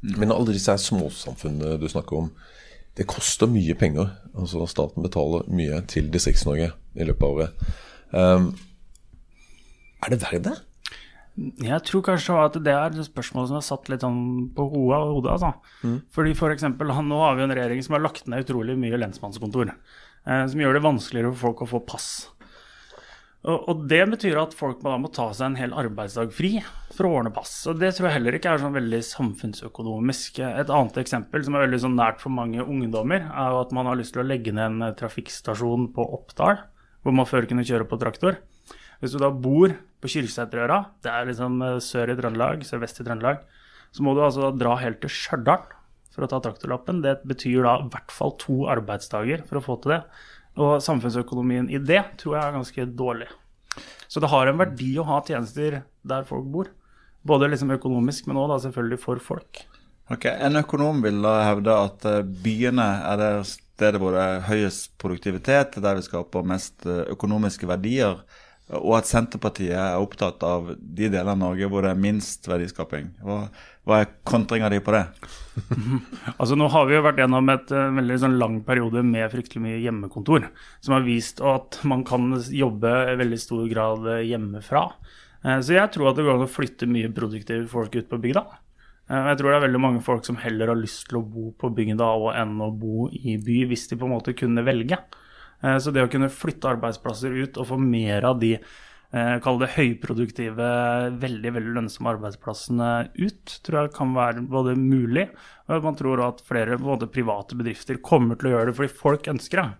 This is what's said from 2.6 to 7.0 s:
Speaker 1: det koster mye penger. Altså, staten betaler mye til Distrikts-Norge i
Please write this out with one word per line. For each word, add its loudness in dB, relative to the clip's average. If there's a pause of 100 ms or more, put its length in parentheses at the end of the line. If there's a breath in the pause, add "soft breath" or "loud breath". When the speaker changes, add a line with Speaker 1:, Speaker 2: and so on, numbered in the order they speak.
Speaker 1:
det 0
koster 0
mye 4
penger. 2 (240)
Altså, -4
staten -2
betaler 0
mye 0
til -2
Distrikts-Norge 2 (260)
i -2